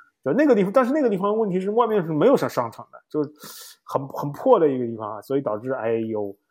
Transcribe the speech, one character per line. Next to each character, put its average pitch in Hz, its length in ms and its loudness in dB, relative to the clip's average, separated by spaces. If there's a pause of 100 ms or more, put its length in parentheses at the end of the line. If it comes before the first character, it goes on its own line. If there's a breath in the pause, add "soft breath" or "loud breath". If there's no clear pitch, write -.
(240 soft breath)
就 135 100 0
那 277 120 4
个 269 80 6
地 202 100 4
方， 196 80 -2
但 254 140 4
是 240 80 0
那 311 80 0
个 254 80 2
地 202 80 0
方 202 180 -2
问 220 140 -2
题 180 100 -2
是 190 120 -4
外 233 160 2
面 208 180 0
是 160 80 -4
没 151 140 4
有 269 100 6
啥 139 100 -2
商 117 240 -4
场 - 200 -18
的， - 180 -20
就 151 120 -2 (640 loud breath)
很， 135 260 -6
很 143 220 -6
破 233 280 4
的 156 100 4
一 131 80 -2
个 123 80 -2
地 117 100 -6
方 107 200 -8
啊， 104 60 -14
所 135 140 -4
以 143 60 0
导 107 160 -2
致， 123 140 -6
哎， 117 220 -2
有 107 420 -4 (160)